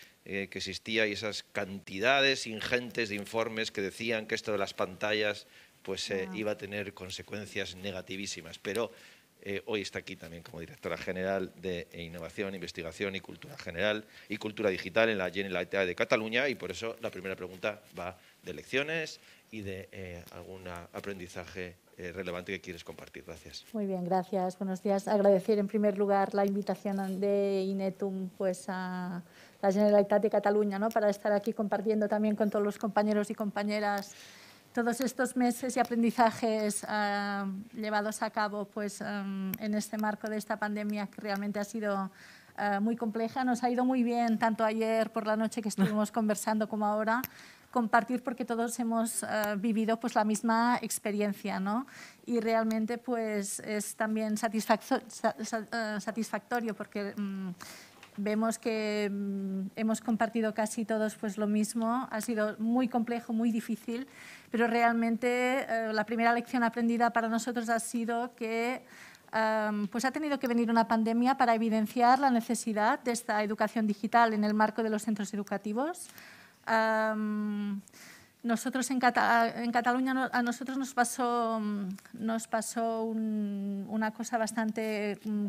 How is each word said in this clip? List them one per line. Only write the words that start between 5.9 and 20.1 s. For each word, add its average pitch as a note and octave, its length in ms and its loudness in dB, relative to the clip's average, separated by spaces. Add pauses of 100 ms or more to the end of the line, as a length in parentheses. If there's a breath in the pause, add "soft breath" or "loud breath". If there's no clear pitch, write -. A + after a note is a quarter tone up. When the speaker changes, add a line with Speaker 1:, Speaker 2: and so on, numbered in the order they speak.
Speaker 1:
eh, F#2+ 180 -2
Speaker 2:
Wow. F#2+ 80 -8
Speaker 1:
iba G#2+ 160 -2
a G#2 40 -4
tener G2+ 380 -8
consecuencias F#2+ 800 -8
negativísimas. F#2 840 -8
Pero, G#2 340 -4 (500 loud breath)
eh, G2 240 -6
hoy G#2+ 160 -2
está F#2 180 -8
aquí F#2 160 -12
también E2+ 260 -16
como E2+ 180 -14
directora E2 360 -8
general F#2 640 -2
de F2 340 -6
Innovación, E2+ 600 -8
Investigación F2+ 600 -6
y F#2 40 -6
Cultura F2 360 -16
General G#2 480 -2 (240 loud breath)
y G#2+ 80 -6
Cultura G#2+ 340 -2
Digital F#2 400 2
en G#2 80 0
la F#2 120 -2
Generalitat F#2+ 560 -2
de F2 80 -2
Cataluña A#2 540 0
y B2 80 -2
por F2+ 160 -10
eso A2+ 280 -8
la A2 100 -6
primera F#2+ 260 -8
pregunta F#2 440 -8 (180)
va F2+ 200 -10 (240 loud breath)
de F#2 100 -10
lecciones D3+ 680 -6 (320 loud breath)
y A2 80 -10
de, F#2+ 320 -10
eh, F2+ 300 -12 (100)